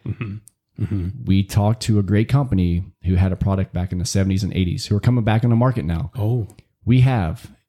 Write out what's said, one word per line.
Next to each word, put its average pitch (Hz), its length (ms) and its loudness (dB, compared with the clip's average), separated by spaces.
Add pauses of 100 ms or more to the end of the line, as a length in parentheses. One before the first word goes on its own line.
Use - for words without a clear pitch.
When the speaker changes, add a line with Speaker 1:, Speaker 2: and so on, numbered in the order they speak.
Speaker 1:
Mm-hmm. 107 300 -8 (480)
Mm-hmm. 92 420 -6
Speaker 2:
we 98 160 2
talked 104 440 0
to 107 120 2
a 101 60 2
great 104 260 0
company 92 540 2 (200)
who 92 120 2
had 92 160 2
a 90 40 -4
product 95 380 -2
back 90 180 -4
in 90 60 -4
the 85 80 -4
seventies 98 380 0
and - 100 -4
eighties 90 320 -2
who 104 100 0
are 101 40 0
coming 120 240 2
back 110 200 2
on 120 60 2
the 113 60 4
market 117 300 2
now. 85 300 -4
Speaker 1:
Oh. 107 320 -2 (380)
Speaker 2:
We 127 160 6
have 113 480 0 (200)